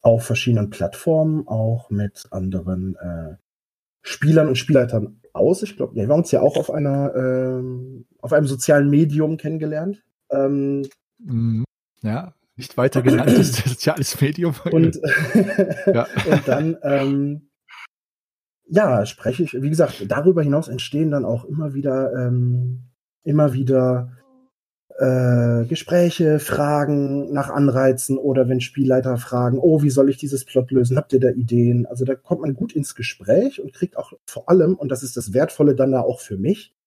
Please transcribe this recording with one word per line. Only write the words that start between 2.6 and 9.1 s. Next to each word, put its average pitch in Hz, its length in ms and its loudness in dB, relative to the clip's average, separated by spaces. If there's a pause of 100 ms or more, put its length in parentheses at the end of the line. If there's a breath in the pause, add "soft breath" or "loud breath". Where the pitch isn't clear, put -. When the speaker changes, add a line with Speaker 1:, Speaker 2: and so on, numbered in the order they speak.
Speaker 1:
äh, 82 400 -12 (680)
Spielern 156 440 2
und 131 100 0
Spielleitern 120 640 0 (140)
aus. 170 280 2
Ich 208 140 -12
glaub, - 180 -6
wir 113 100 -4
haben 113 80 -4
uns 165 200 2
ja - 80 4
auch 135 160 2
auf 147 160 -4
einer, 139 420 -2
ähm, 127 920 -4 (140)
auf 123 120 -4
einem 151 160 4
sozialen 143 420 2
Medium 151 460 2